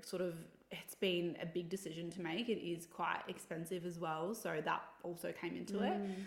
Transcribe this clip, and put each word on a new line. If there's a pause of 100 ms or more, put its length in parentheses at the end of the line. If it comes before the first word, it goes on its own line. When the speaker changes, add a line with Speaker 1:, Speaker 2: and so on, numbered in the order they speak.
Speaker 1:
sort
of, (340)
it's
been
a
big
decision
to
make.
It
is
quite
expensive
as
well.
So
that (200)
also
came
into
it.
Speaker 2:
Mm. (120)